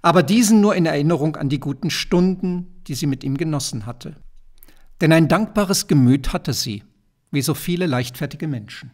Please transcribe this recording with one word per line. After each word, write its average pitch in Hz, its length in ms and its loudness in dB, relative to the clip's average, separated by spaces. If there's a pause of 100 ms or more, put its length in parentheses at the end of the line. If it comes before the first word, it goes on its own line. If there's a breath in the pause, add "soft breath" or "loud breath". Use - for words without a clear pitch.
Aber 170 200 4
diesen 214 380 4
nur 202 160 4
in 175 100 2
Erinnerung 151 520 0
an 139 100 -4
die 135 140 -2
guten 143 280 -6
Stunden, 180 960 -2
die 127 80 -8
sie 151 120 -4
mit 135 160 -4
ihm 139 140 -4
genossen 143 480 -6
hatte. 147 320 -14 (840 soft breath)
Denn 160 80 6
ein 160 160 6
dankbares 196 600 0
Gemüt 131 460 4
hatte 156 200 -6
sie, 104 300 -8 (460)
wie 143 120 -2
so 147 120 -2
viele 175 340 -4
leichtfertige 147 600 -6
Menschen. 123 460 -10